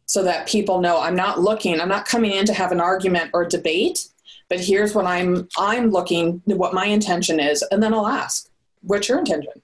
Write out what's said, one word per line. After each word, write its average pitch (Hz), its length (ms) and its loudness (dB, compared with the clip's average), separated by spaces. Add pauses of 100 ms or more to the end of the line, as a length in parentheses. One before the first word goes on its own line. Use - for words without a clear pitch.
so 196 180 0
that 175 240 -2
people 196 320 0
know 175 200 2
I'm 170 140 -2
not 185 260 0
looking, 185 400 0
I'm 175 80 -2
not 202 180 -2
coming 226 260 2
in 196 140 0
to 220 80 2
have 185 180 0
an 175 80 0
argument 180 540 0
or 175 100 2
debate, 180 640 -2 (400)
but 180 120 -2
here's 202 340 2
what 196 120 2
I'm, 180 500 0
I'm 220 340 0
looking, 175 560 0
what 185 280 0
my 185 120 0
intention 196 540 0
is. 147 300 0
And 202 120 2
then 220 120 2
I'll 214 120 0
ask, - 420 -4 (340)
"What's 202 260 -2
your 254 100 2
intention? 160 340 -4 (120)